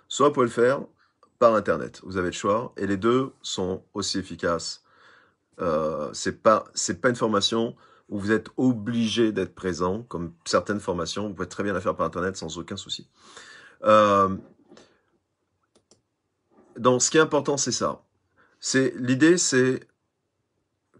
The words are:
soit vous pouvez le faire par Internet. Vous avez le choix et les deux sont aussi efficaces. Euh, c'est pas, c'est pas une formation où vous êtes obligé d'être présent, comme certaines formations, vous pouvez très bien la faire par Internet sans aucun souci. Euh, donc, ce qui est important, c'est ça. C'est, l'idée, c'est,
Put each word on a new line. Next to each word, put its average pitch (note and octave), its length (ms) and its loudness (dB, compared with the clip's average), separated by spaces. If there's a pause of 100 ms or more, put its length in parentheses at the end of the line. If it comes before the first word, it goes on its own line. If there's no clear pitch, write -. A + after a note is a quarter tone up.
soit C#3+ 220 2
vous - 40 2
pouvez C3+ 120 4
le A#2 60 -2
faire B2 340 2 (540)
par A#2 160 6
Internet. E2+ 500 -2
Vous F#2 120 -10
avez F2+ 100 0
le F2 60 -4
choix A2 440 -2
et G2 100 -4
les G2 100 -2
deux B2 440 0
sont F#2 420 -6 (100)
aussi G2 240 -6
efficaces. F#2 640 -6 (760)
Euh, D#2 540 -2
c'est - 280 -8
pas, G#2+ 320 4
c'est - 280 -6
pas B2+ 80 2
une B2 60 0
formation A2+ 600 0 (320)
où G#2+ 100 -8
vous G2+ 140 -2
êtes A2 240 0
obligé A#2 800 0
d'être F#2+ 200 -4
présent, F#2 500 -4
comme E2+ 300 -10 (120)
certaines G2+ 340 -2
formations, F#2 480 -6
vous G2+ 60 -10
pouvez F2+ 160 -8
très - 140 -8
bien G2+ 100 -2
la F2+ 80 -4
faire F#2+ 160 -4
par E2+ 80 -2
Internet F2+ 320 -4
sans D#2+ 200 -10
aucun F2 200 -10
souci. - 320 -14 (760)
Euh, G2+ 520 6 (2500)
donc, B2 240 4
ce - 100 0
qui D#3 60 4
est D#3 40 8
important, D3 360 0
c'est B2+ 160 -2
ça. - 300 -4 (560)
C'est, C3 380 0
l'idée, C3 400 4
c'est, C3 500 0 (1120)